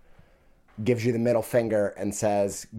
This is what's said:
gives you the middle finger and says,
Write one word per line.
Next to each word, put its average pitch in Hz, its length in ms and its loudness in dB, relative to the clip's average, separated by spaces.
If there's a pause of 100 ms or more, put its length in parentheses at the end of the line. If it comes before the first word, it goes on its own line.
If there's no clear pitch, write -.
(840)
gives 113 220 0
you 123 60 2
the 113 80 -2
middle 117 220 2
finger 110 560 0
and 101 180 -4
says, 101 500 0 (140)